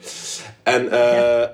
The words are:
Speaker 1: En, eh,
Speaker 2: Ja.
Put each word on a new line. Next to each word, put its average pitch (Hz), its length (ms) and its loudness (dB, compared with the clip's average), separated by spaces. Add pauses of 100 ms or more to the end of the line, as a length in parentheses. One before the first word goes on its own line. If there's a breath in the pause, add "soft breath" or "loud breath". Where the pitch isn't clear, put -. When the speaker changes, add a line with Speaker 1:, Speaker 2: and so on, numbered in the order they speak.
(640 loud breath)
Speaker 1:
En, 127 280 0
eh, 123 80 0
Speaker 2:
Ja. 120 560 2